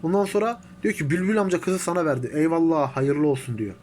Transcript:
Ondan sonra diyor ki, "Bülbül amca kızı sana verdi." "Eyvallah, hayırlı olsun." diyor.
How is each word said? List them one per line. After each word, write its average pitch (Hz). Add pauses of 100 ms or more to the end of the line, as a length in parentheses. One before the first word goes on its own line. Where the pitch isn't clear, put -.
Ondan 190
sonra 214 (220)
diyor 214
ki, 147
"Bülbül 185
amca 180
kızı 185
sana 175
verdi." 123
"Eyvallah, 160
hayırlı 143
olsun." 131
diyor. 104